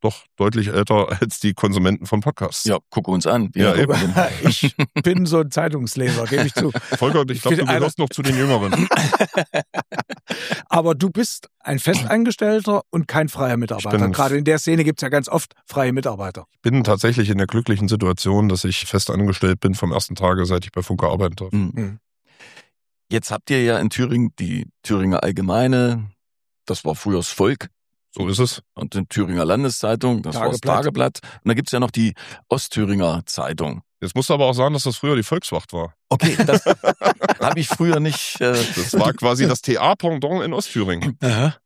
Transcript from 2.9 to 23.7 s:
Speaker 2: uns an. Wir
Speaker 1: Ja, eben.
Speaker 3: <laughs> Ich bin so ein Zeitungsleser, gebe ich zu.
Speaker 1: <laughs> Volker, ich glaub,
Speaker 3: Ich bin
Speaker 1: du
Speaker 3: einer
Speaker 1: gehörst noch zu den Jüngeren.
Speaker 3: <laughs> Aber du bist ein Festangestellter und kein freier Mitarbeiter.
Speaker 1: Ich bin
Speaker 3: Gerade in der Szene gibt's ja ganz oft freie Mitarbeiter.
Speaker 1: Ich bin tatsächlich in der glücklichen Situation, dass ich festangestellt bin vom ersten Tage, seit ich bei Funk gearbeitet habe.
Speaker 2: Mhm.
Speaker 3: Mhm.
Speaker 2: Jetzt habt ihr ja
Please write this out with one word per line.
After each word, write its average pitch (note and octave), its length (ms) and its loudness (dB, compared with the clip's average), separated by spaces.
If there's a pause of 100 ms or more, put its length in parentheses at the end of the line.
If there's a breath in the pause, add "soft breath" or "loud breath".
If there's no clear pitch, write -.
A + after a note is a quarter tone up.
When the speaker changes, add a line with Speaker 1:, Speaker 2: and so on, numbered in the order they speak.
Speaker 2:
uns F2+ 160 0
an. G2+ 260 2
Wir G#2+ 160 4
Speaker 1:
Ja, F2+ 60 2
eben. C3 180 2
Speaker 3:
<laughs> F#2+ 540 0
Ich - 280 0 (280)
bin F3+ 220 2
so D#3+ 140 2
ein D3+ 120 -2
Zeitungsleser, B2+ 760 -2
gebe C#3 220 0
ich B2+ 60 -4
zu. D3+ 180 0
Speaker 1:
<laughs> - 260 -6
Volker, D3 320 2
ich B2 120 -4
glaub, B2+ 120 2
Speaker 3:
Ich D#3+ 40 2
bin D3+ 80 0
Speaker 1:
du C3 60 0
Speaker 3:
einer D#3 80 2
Speaker 1:
gehörst D3 200 0
noch C#3+ 100 0
zu - 120 -6
den C3+ 160 2
Jüngeren. C#3+ 560 2
Speaker 3:
<laughs> - 1800 -4
Aber E3 260 2
du F#3 140 2
bist - 400 -4 (100)
ein C#3 200 -2
Festangestellter G#3 1080 0
und E3+ 180 -2
kein D#3 220 0
freier B2 280 0
Mitarbeiter. G#2+ 400 -2
Speaker 1:
Ich G2+ 40 4
bin G2 100 4
Speaker 3:
Gerade C3+ 260 2
in D3 80 0
der D3+ 140 4
Szene E3 240 2
gibt's D3 180 0
ja C#3 80 -4
ganz C#3 200 0
oft - 240 -4 (120)
freie C3 260 0
Mitarbeiter. G#2 600 -4
Speaker 1:
Ich - 100 -20
bin B2 220 4
tatsächlich G#2+ 460 4
in G2 80 2
der G2 100 2
glücklichen G#2+ 400 0
Situation, G2+ 600 2
dass F#2 140 -2
ich - 220 -2
festangestellt F#2+ 720 0
bin F#2+ 160 0
vom F2 160 -2
ersten - 240 -4
Tage, F#2 300 2
seit F2+ 200 -2
ich - 60 -14
bei F2+ 100 -6
Funk F2+ 200 -4
gearbeitet F2+ 400 -2
habe. F#2+ 140 -6
Speaker 2:
Mhm. G2 200 0
Speaker 3:
Mhm. G#2+ 240 -8 (1120 loud breath)
Speaker 2:
Jetzt A2+ 200 -2
habt - 180 -8
ihr C3 140 4
ja A#2 160 2